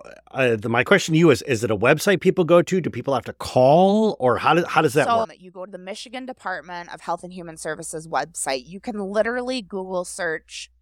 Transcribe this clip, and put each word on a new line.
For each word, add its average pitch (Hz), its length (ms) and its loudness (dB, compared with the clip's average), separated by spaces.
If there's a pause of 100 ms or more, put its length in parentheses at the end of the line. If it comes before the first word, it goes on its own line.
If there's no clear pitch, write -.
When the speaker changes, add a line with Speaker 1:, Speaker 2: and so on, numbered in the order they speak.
(300)
Speaker 1:
uh, 123 260 0
the, 104 100 -8
my 117 160 2
question 170 300 -4
to 156 40 4
you 165 140 8
is, 117 120 2
is 117 200 -2
it 107 80 -2
a 107 60 0
website 147 420 2
people 185 240 2
go 170 180 6
to? 180 200 -2
Do 113 80 -6
people 123 240 -4
have 120 120 -2
to - 80 -10
call? 190 880 4
Or 120 180 2
how 131 160 4
do-, 170 140 2
how 156 140 2
does 143 120 2
that 156 140 4
Speaker 2:
So, 233 120 2
Speaker 1:
work? 208 120 -4
Speaker 2:
um, - 80 -20
you 180 120 -20
go 185 140 -14
to 202 60 -18
the 185 80 -14
Michigan 220 460 -14
Department 180 680 -10
of 165 60 -14
Health 175 240 -6
and 180 80 -14
Human 170 240 -14
Services 160 540 -10
website. 143 580 -4
You 185 140 -14
can 208 180 -8
literally 233 600 -2
Google 190 440 -6
search, - 640 -8 (120)